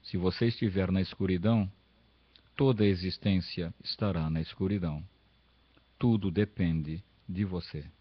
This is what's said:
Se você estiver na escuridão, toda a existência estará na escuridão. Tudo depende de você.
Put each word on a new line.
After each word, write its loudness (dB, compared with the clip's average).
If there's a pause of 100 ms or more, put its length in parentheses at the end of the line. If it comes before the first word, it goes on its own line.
Se -10
você 2
estiver 0
na 2
escuridão, 0 (840)
toda 4
a 6
existência 0 (100)
estará -2
na 0
escuridão. -4 (960)
Tudo 2
depende 0 (240)
de -4
você. -6 (160)